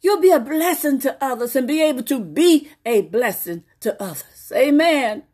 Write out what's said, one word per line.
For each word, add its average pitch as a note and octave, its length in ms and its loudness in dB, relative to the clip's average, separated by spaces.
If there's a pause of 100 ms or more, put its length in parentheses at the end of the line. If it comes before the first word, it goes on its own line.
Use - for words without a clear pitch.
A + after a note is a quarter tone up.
You'll F#4+ 200 0
be F#4 100 6
a D#4+ 80 6
blessing D4 600 -2
to - 220 -4
others A#3+ 340 -4
and B3+ 100 -2
be D#4 160 0
able C4+ 220 0
to C4+ 160 -4
be C#4+ 500 2 (160)
a A3+ 160 2
blessing F3 640 -6 (160)
to - 200 -6
others. - 540 -14
Amen. C#4+ 800 2